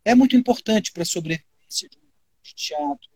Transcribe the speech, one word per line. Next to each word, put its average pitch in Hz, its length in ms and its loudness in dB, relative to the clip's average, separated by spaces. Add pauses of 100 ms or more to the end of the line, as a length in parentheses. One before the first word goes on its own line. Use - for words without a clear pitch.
é 226 100 4
muito 254 220 6
importante 233 560 0
pra 170 120 -6
sobrevivência - 840 -10
de - 80 -20
um - 20 -20
grupo - 420 -20
de - 120 -20
teatro. 147 600 -8